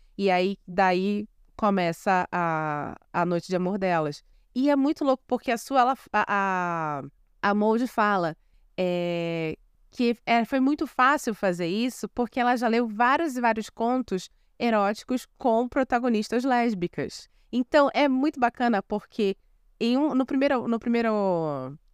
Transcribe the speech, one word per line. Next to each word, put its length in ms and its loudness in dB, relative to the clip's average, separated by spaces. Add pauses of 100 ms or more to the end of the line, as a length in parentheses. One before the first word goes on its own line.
(160)
E 140 2
aí, 260 2 (120)
daí 600 0 (280)
começa 720 0
a, 640 -4 (160)
a 140 0
noite 220 -2
de 80 -2
amor 200 -2
delas. 460 -2 (320)
E 160 2
é 60 4
muito 280 0
louco, 220 0
porque 240 -4
a 80 0
Sue, 180 -4
ela, 200 4 (160)
a, 160 2
a, 720 -2 (400)
a 120 2
Moldy 340 2
fala, 480 0 (400)
é, 800 -2 (340)
que 340 0
é, 200 2
foi 160 -2
muito 260 0
fácil 480 0
fazer 320 -2
isso, 440 -4
porque 280 -4
ela 160 2
já 140 0
leu 180 2
vários 500 0
e 40 -4
vários 280 0
contos 600 -2 (280)
eróticos 680 0 (120)
com 300 2
protagonistas 760 0
lésbicas. 840 -2 (240)
Então, 400 4
é 160 2
muito 300 0
bacana, 440 0
porque 540 -4 (420)
em 180 0
um, 180 0
no 120 2
primeiro, 420 0
no 100 0
primeiro, 1000 -2 (180)